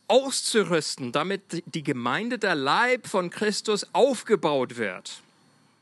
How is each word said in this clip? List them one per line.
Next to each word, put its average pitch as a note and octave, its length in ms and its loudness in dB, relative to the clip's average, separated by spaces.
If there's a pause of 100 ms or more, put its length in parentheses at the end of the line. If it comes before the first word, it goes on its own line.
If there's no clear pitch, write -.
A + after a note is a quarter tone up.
auszurüsten, F#3 1040 0
damit E3+ 540 -4
die D#3 180 -8
Gemeinde, C#3 540 -2
der G3 180 2
Leib G3+ 520 2
von F3+ 220 0
Christus, - 640 -4
aufgebaut E3 840 2
wird. G2+ 440 -6 (600)